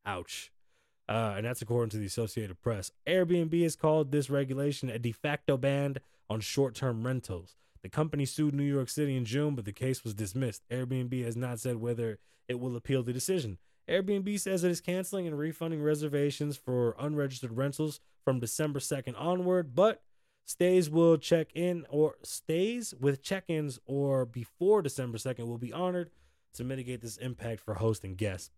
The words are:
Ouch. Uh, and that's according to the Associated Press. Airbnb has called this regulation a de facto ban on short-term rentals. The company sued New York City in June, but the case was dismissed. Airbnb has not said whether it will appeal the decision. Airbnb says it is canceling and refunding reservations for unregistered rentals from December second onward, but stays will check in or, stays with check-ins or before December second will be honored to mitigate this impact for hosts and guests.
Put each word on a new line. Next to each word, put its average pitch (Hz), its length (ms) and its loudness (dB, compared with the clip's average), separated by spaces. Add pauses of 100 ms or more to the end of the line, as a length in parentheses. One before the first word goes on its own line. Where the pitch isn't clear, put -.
Ouch. - 460 -8 (560)
Uh, 110 280 0
and 107 80 -4
that's 120 160 -4
according 117 300 0
to 110 60 -6
the 104 100 -2
Associated 110 560 -6
Press. 104 300 -4 (140)
Airbnb 170 560 4
has 160 120 2
called 156 380 4
this 139 180 2
regulation 139 580 0
a 117 120 -4
de 117 100 0
facto 147 460 0
ban 139 400 0 (340)
on 110 100 0
short-term 120 640 0
rentals. 113 520 -6 (280)
The 92 60 -12
company 147 340 0
sued 147 300 0
New 143 100 0
York 139 240 2
City 143 260 0
in 123 120 0
June, 147 280 0
but 110 120 -6
the 104 60 -8
case 131 300 -2
was 110 120 -6
dismissed. 107 560 -2
Airbnb 127 520 -2
has 117 140 -2
not 123 240 -4
said 123 160 -2
whether 113 420 -2 (300)
it 123 100 -2
will 123 160 -2
appeal 127 300 0
the 123 80 -2
decision. 127 460 -2 (300)
Airbnb 196 520 0
says 185 240 0
it 180 60 4
is 170 100 -2
canceling 180 460 -4
and 151 120 -4
refunding 160 440 -2
reservations 147 760 0
for 123 420 0
unregistered 127 580 -2
rentals 143 440 -2 (240)
from 131 160 2
December 143 400 -2
second 131 360 -6
onward, 180 580 0
but 202 280 4 (440)
stays 180 420 4
will 165 300 8
check 165 360 2
in 175 360 0
or, 147 320 4
stays 214 760 -2
with 139 240 2
check-ins 156 640 -2
or 139 400 0
before 175 560 2
December 127 380 -4
second 120 280 -4
will 120 120 -6
be 120 140 -8
honored 180 380 -2 (440)
to 117 100 -8
mitigate 127 380 -6
this 113 160 -10
impact 117 420 -6
for 107 140 -6
hosts 110 300 2
and 95 120 -8
guests. 98 420 -4